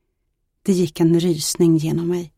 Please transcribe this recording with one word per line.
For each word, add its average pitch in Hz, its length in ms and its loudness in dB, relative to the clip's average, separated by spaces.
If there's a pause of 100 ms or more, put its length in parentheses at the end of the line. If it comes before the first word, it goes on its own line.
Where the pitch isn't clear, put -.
(640)
Det 196 100 0
gick 180 280 -2
en 170 200 4
rysning 165 560 0
genom 160 320 -4
mig. 175 300 -6